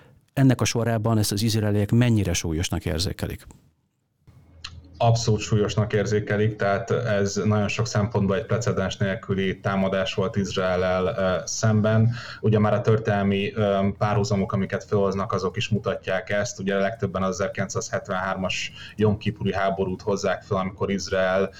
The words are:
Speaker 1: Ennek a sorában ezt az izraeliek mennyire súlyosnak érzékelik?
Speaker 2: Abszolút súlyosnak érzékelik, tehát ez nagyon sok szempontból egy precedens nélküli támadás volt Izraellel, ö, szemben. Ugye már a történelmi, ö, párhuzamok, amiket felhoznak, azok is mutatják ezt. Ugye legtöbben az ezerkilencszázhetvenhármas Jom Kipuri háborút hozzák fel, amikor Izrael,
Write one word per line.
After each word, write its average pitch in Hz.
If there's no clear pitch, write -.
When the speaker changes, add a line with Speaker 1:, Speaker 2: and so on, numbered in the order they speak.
Speaker 1:
Ennek 131
a 113
sorában 113
ezt 107
az 104
izraeliek 104
mennyire 113
súlyosnak 85
érzékelik? 82
Speaker 2:
Abszolút 117
súlyosnak 104
érzékelik, 104
tehát 98
ez 101
nagyon 104
sok 117
szempontból 101
egy 92
precedens 95
nélküli 95
támadás 95
volt 92
Izraellel, 92
ö, 92
szemben. 110
Ugye 110
már 104
a 101
történelmi, 101
ö, 101
párhuzamok, 101
amiket 98
felhoznak, 98
azok 92
is -
mutatják 95
ezt. 101
Ugye 98
legtöbben 95
az 95
ezerkilencszázhetvenhármas 95
Jom 107
Kipuri 98
háborút 95
hozzák 95
fel, 98
amikor 95
Izrael, 95